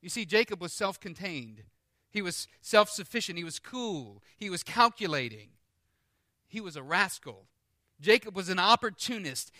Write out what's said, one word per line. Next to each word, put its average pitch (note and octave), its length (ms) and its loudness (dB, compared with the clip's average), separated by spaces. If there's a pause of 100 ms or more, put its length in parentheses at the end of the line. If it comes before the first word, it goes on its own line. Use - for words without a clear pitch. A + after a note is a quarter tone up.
You F3 60 -14
see, G#3+ 180 -4
Jacob G#3 340 2
was F3 120 -8
self-contained. D#3+ 880 -6 (480)
He G#3 100 -4
was F3 280 -6 (120)
self-sufficient. G#3 760 2
He F3 60 -6
was E3 160 -10
cool. D#3 640 -8 (140)
He G#3 140 -10
was F3+ 140 -6
calculating. C#3+ 880 -4 (960)
He A3 120 -10
was F#3 140 -12
a D3 80 -10
rascal. C#3+ 640 -2 (540)
Jacob G#3 360 6
was F#3 120 -4
an F#3 100 0
opportunist. G#3 1000 2